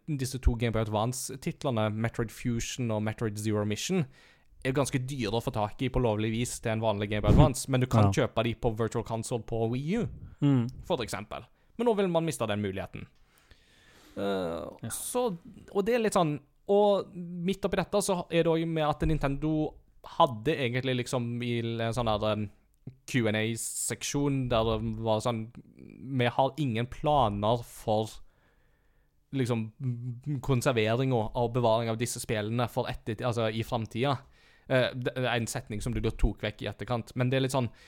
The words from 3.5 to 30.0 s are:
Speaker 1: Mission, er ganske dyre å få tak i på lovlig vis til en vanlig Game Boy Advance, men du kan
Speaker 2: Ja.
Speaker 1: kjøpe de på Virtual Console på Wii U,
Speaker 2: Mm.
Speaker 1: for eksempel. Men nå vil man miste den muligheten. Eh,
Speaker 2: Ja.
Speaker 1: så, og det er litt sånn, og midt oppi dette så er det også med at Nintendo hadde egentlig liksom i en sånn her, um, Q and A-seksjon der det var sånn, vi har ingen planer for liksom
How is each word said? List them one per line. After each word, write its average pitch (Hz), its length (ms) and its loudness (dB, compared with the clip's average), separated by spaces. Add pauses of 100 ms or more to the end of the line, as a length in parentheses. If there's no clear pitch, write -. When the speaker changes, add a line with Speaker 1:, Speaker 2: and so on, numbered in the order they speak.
Speaker 1:
Mission, 131 420 0 (580)
er 135 80 0
ganske 139 340 0
dyre 127 260 -4
å 117 100 0
få 123 100 -2
tak 104 300 -2
i 131 80 2
på 127 120 0
lovlig 110 300 2
vis 120 260 -4
til 113 140 -2
en 110 80 0
vanlig 104 300 0
Game 107 120 -2
Boy 104 80 6
Advance, 143 380 6
men 131 120 2
du 123 60 2
kan 110 260 6
Speaker 2:
Ja. 127 140 2
Speaker 1:
kjøpe 113 160 0
de 117 120 0
på 113 220 -2
Virtual 113 280 -2
Console 113 380 -4
på 113 280 -2
Wii 147 280 -2
U, 170 100 -2 (340)
Speaker 2:
Mm. 127 280 4 (160)
Speaker 1:
for 175 120 0
eksempel. 101 460 -8 (340)
Men 240 80 -2
nå 233 100 6
vil 196 120 2
man 165 180 2
miste 135 220 -2
den 104 140 0
muligheten. 95 440 -6 (1120)
Eh, 95 500 -4 (160)
Speaker 2:
Ja. 117 60 -8
Speaker 1:
så, 240 480 -4 (360)
og 196 120 2
det 226 100 2
er 247 60 4
litt 214 140 2
sånn, 151 260 2 (280)
og 202 460 6
midt 175 500 -4
oppi 185 120 -2
dette 190 260 2
så 180 280 0
er 165 120 4
det 160 40 0
også 165 200 2
med 160 220 0
at 151 140 -2
Nintendo 151 720 0 (300)
hadde 117 420 2 (100)
egentlig 127 400 0
liksom 120 460 -2
i 120 180 0
en 113 320 -2
sånn 117 160 0
her, 107 240 2
um, 104 180 -2 (560)
Q 117 220 2
and 107 80 2
A-seksjon 123 1120 -2
der 113 160 4
det 110 340 0
var 110 220 0
sånn, 113 280 -2 (720)
vi 120 80 4
har 135 300 2
ingen 123 300 0
planer 117 760 2
for 110 460 -2 (1200)
liksom 117 380 0 (720)